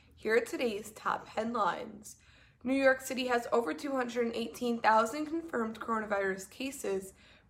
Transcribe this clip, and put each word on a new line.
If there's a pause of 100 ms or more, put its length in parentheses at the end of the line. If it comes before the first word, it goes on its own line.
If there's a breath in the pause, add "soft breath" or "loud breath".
(160 soft breath)
Here
are
today's
top
headlines. (460 soft breath)
New
York
City
has
over
two
hundred
eighteen
thousand
confirmed
coronavirus
cases, (360 soft breath)